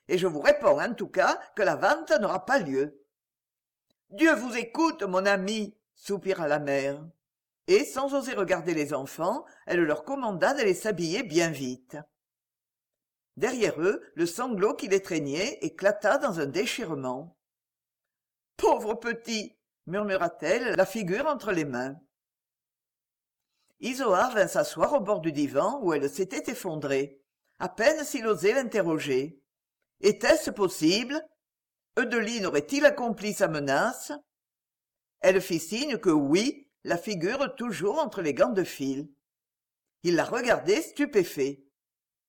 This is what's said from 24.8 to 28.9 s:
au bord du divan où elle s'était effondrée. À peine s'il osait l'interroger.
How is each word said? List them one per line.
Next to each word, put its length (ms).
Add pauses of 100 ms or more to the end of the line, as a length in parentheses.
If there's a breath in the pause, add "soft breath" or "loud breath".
au 60
bord 220
du 100
divan 500
où 120
elle 160
s'était 420
effondrée. 720 (340)
À 120
peine 340
s'il 240
osait 260
l'interroger. 880 (600)